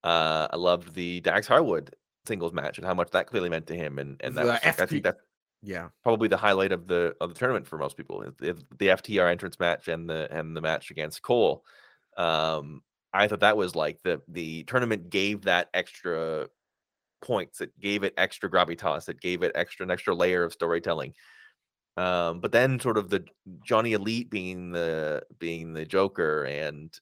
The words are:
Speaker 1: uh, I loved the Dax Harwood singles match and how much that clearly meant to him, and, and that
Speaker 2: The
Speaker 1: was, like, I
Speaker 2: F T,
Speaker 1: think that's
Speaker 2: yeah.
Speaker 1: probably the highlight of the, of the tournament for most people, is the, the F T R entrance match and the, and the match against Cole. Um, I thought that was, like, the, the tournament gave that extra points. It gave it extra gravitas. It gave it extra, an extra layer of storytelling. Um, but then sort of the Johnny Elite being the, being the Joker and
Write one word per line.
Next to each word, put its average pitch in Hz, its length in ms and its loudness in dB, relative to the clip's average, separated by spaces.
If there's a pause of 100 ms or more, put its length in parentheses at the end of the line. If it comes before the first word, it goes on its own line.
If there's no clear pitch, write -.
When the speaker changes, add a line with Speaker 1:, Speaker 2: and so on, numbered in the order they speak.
Speaker 1:
uh, 80 480 2
I - 60 -6
loved 87 380 2
the 87 260 -4
Dax 90 260 2
Harwood 117 480 4 (320)
singles 85 260 -4
match 73 260 -6
and 90 80 -8
how 92 80 0
much 87 160 0
that 92 160 2
clearly 90 220 0
meant 82 200 -4
to 78 80 -6
him, 71 220 -6
and, 69 240 -10
and 65 140 -6
that 78 60 0
Speaker 2:
The 120 100 4
Speaker 1:
was, - 20 -
like, 117 120 0
I - 20 6
Speaker 2:
F 160 80 0
T, 92 100 2
Speaker 1:
think - 180 -2
that's - 160 0 (420)
Speaker 2:
yeah. 87 260 -10 (140)
Speaker 1:
probably 110 260 2
the 95 80 4
highlight 95 360 4
of 85 140 -4
the, 87 340 2
of 87 100 -4
the 85 80 -18
tournament 123 280 0
for 80 120 -10
most 69 180 -6
people, - 260 -10
is - 160 -14
the, 82 240 -6 (160)
the 98 120 4
F 95 120 4
T 104 160 0
R 90 100 6
entrance 90 300 -2
match 87 300 0
and 82 200 -6
the, 80 220 -4
and 80 260 -6
the 78 40 -6
match 80 300 -2
against 80 320 -8
Cole. 110 420 2 (520)
Um, 80 680 0 (300)
I 101 160 4
thought 104 120 -2
that 107 160 6
was, 90 200 0
like, 78 260 -2
the, 82 240 0
the 80 380 -8
tournament 113 440 -2
gave 101 340 0
that 90 300 2
extra 80 760 -4 (720)
points. 101 380 -4
It 92 180 -8
gave 101 240 -2
it 98 140 -2
extra 95 340 -2
gravitas. 85 580 0
It 85 120 -10
gave 90 240 -2
it - 100 2
extra, - 300 -4
an 90 80 -2
extra 90 220 0
layer 87 280 2
of 82 100 -2
storytelling. 85 640 -2 (840)
Um, 87 440 0
but 107 100 -4
then 127 300 4
sort 113 180 0
of 95 120 -4
the 95 140 0 (400)
Johnny 113 280 2
Elite 113 380 -2
being 90 420 -8
the, 80 500 -2 (160)
being 82 360 -8
the 80 100 -6
Joker 82 580 2
and 76 600 -6